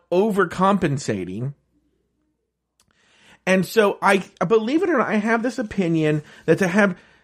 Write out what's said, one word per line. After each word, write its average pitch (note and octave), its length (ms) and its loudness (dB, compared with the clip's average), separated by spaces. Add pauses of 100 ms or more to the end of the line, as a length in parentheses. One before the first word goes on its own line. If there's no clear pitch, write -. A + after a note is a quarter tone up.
(120)
overcompensating. F3 1400 -2 (1900)
And F#3 200 2
so G#3 360 2
I, F#3+ 220 2 (240)
believe A3+ 360 2
it F#4 60 0
or D#4 80 0
not, F3+ 100 0
I F3+ 100 -2
have A3+ 260 -2
this B3 160 -4
opinion D#3+ 640 0 (220)
that D#3+ 140 2
to F#3+ 80 0
have, G3 300 0 (260)